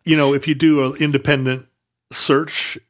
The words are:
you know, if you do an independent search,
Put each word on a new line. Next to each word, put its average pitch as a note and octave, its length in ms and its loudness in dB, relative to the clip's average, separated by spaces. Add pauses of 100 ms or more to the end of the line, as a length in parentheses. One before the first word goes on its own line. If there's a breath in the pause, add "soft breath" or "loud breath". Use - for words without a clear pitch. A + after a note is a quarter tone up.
you D#3+ 120 2
know, C#3+ 160 2
if C#3+ 160 -2
you D3+ 60 0
do C#3+ 400 2
an - 80 -6
independent C3+ 640 -2 (460)
search, - 680 -2 (120)